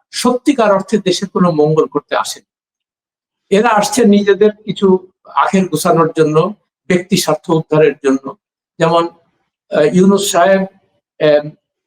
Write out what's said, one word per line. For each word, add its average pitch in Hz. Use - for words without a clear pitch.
সত্যিকার 247
অর্থে 196
দেশের 185
কোনো 185
মঙ্গল 156
করতে 139
আসেনি। -
এরা 233
আসছে 214
নিজেদের 202
কিছু 190
আখের 175
গোছানোর 160
জন্য, 160
ব্যক্তি 180
স্বার্থ 156
উদ্ধারের 156
জন্য। 135
যেমন, 165
আহ, 151
ইউনূস 190
সাহেব, 190
আহ, -